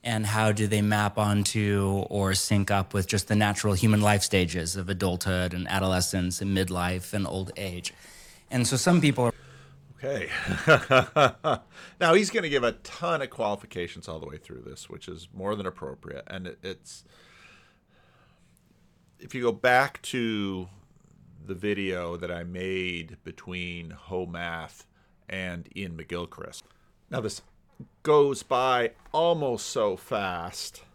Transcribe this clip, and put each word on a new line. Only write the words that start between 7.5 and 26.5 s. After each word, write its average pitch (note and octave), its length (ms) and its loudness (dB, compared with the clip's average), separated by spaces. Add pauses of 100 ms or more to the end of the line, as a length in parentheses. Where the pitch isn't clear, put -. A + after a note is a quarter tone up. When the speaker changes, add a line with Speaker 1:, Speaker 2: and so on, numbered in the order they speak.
Speaker 1:
age? F2+ 380 -8 (560)
And B2 180 0
so C3 80 0
some F3 240 6
people C3+ 260 4
are A#2 80 0 (680)
Speaker 2:
Okay. C3 260 -4 (360)
<laughs> C3+ 920 4 (420)
Now, E3 140 6
he's G3+ 160 4
gonna F#3 180 -2
give C#3 140 2
a A#2 100 4
ton E3+ 480 -6
of C3 80 -8
qualifications G2 800 -6
all D#2+ 100 -10
the D#2 80 -10
way C#2+ 100 -14
through B1 280 -16
this, - 240 -16
which - 180 -14
is F2 260 -14
more G2 220 -4
than G2+ 120 -6
appropriate. C#2 600 -12
And F#2 200 -10
it, - 160 -12
it's, - 400 -12 (2250)
if - 160 -14
you B2 80 -4
go A#2 80 4
back B2+ 500 2
to G2+ 680 -4 (800)
the F#2+ 80 -8
video F#2 640 -2
that E2+ 140 -6
I E2+ 120 -6
made F2+ 800 -6
between F2 680 -10
Ho F#2 340 -6
Math E2+ 640 -10 (420)
and F2+ 480 -8
Ian F2+ 180 -8
McGilchrist. - 680 -10 (480)